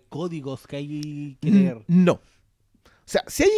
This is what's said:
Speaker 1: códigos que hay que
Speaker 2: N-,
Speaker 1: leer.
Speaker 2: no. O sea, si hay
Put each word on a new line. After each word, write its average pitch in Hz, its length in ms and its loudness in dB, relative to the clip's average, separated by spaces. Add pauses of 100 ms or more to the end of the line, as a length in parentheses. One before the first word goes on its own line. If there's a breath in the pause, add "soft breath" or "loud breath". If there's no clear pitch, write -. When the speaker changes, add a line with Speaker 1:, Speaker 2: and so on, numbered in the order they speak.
Speaker 1:
códigos 143 580 -10
que - 80 -12
hay 147 640 -10
que 156 80 -6
Speaker 2:
N-, 202 140 6
Speaker 1:
leer. 120 260 -2
Speaker 2:
no. 175 280 4
O - 40 -10 (880 soft breath)
sea, - 220 -4
si - 160 -2
hay 392 140 6